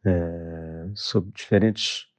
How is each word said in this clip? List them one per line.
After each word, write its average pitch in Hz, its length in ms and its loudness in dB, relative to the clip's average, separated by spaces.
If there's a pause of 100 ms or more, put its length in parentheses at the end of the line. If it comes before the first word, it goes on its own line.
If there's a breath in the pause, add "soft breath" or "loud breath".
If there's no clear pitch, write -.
é, 85 880 -2
sob 101 380 -2
diferentes - 720 2 (120)